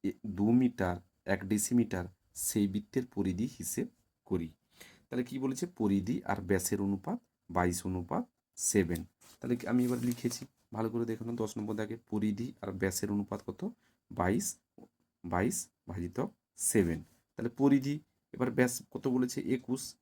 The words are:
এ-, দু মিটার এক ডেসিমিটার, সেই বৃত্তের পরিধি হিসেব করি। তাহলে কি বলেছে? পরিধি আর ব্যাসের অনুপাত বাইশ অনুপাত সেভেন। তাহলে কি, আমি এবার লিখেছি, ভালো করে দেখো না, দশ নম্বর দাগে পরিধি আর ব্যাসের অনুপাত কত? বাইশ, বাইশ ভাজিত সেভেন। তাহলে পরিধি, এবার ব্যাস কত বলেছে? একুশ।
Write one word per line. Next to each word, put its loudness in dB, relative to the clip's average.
এ-, -2
দু 2
মিটার 4
এক 0
ডেসিমিটার, 2
সেই 0
বৃত্তের -2
পরিধি -2
হিসেব -4
করি। -2
তাহলে -2
কি -8
বলেছে? -2
পরিধি 2
আর -2
ব্যাসের 2
অনুপাত -2
বাইশ 2
অনুপাত -2
সেভেন। 2
তাহলে 0
কি, -8
আমি 4
এবার 0
লিখেছি, -2
ভালো -2
করে -2
দেখো -6
না, -6
দশ -2
নম্বর -4
দাগে -6
পরিধি 0
আর -6
ব্যাসের -2
অনুপাত -2
কত? -10
বাইশ, 2
বাইশ 2
ভাজিত -6
সেভেন। 2
তাহলে -2
পরিধি, 4
এবার 0
ব্যাস 2
কত -8
বলেছে? 0
একুশ। -2